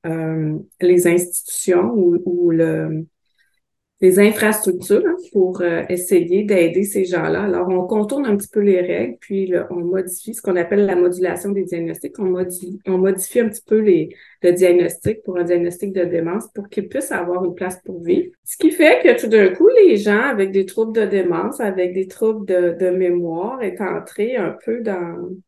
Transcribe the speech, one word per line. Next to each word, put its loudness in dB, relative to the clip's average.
euh, -4
les 4
institutions 0
ou, 4
ou 2
le, -2
les 6
infrastructures, 2
hein, 0
pour, 0
euh, -2
essayer 0
d'aider 2
ces -2
gens-là. -2
Alors, -2
on 0
contourne -2
un 2
petit -8
peu -2
les 4
règles, -4
puis -4
le, -2
on -8
modifie -6
ce -14
qu'on -2
appelle 0
la 0
modulation 0
des -2
diagnostics. -8
On -4
modifie, -6
on -2
modifie 0
un 2
petit -10
peu 2
les, 4
le 4
diagnostic 2
pour -6
un 0
diagnostic -2
de 0
démence -4
pour -12
qu'ils -6
puissent -6
avoir -4
une -4
place -8
pour -12
vivre. 0
Ce -14
qui 2
fait 4
que 6
tout -4
d'un 6
coup, 4
les 6
gens 2
avec -2
des 0
troubles -4
de 0
démence, -2
avec -2
des -4
troubles -2
de, 0
de 0
mémoire, -2
est -8
entré -4
un -4
peu -4
dans -8